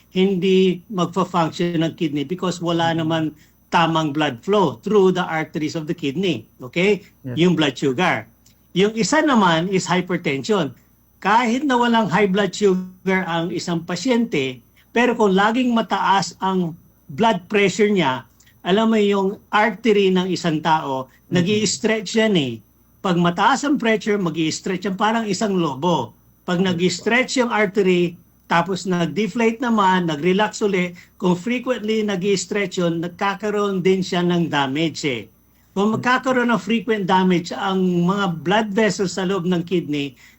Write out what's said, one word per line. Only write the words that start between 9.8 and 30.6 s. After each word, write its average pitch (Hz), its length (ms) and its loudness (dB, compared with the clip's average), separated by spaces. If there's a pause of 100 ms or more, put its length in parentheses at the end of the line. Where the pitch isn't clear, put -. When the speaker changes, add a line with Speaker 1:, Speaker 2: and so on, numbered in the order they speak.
Speaker 1:
hypertension. 175 880 -2 (480)
Kahit 233 400 2
na 254 160 2
walang 226 320 2
high 202 160 2
blood 196 240 0
sugar 185 720 0
ang 170 320 -4
isang 170 320 -4
pasyente, 180 720 -2 (320)
pero 240 240 2
kung 214 160 2
laging 226 400 2
mataas 196 720 0
ang 185 320 -2 (320)
blood 190 400 0
pressure 202 420 2
niya, 143 380 0 (400)
alam 220 240 2
mo 226 80 2
yung 202 400 2 (100)
artery 208 600 2
ng 185 160 2
isang 165 320 -2
tao, 151 480 0
Speaker 2:
Mm-hmm. - 320 -12
Speaker 1:
nag-i-stretch 208 800 0
yan 220 160 4
eh. 131 180 0 (500)
Pag 180 160 0
mataas 175 480 2
ang 277 140 0
pressure, 220 400 0
mag-i-stretch 165 680 -4
yan 190 80 -4
parang 226 320 0
isang 202 280 -2
lobo. 151 600 -2 (300)
Pag 180 160 -2
Speaker 2:
Yes - 20 2
po. 190 80 0
Speaker 1:
nag-i-stretch 214 680 0
yung 240 100 0
artery, 185 640 0 (320)
tapos - 380 0
nag-deflate 196 760 -2
naman, 190 480 2
nag-relax 185 540 0